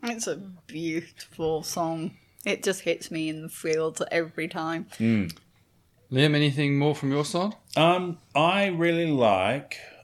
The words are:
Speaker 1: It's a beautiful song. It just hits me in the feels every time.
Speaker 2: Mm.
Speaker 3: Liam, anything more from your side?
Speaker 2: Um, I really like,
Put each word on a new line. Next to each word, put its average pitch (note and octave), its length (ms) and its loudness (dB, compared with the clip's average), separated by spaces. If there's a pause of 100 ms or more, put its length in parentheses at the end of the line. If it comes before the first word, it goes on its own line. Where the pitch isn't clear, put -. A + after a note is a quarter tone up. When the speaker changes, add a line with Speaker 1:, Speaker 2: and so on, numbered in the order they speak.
Speaker 1:
It's A3+ 240 -6
a D#3 80 -4 (480)
beautiful D#3+ 800 -6
song. E3 480 -4 (320)
It - 180 -2
just F#3+ 200 -2
hits - 280 -4
me D#3+ 180 -4
in D#3 140 -8
the E3 60 -12
feels D#3+ 520 -2 (120)
every E3 340 -2
time. E3 400 -6 (140)
Speaker 2:
Mm. G#2+ 360 2 (760)
Speaker 3:
Liam, D3 240 4
anything C#3+ 420 2
more D3 160 4
from C#3 160 -2
your C#3+ 140 2
side? F3+ 300 -2 (220)
Speaker 2:
Um, F3 420 4 (180)
I F#3 300 4
really E3+ 440 2
like, A2+ 680 2 (260)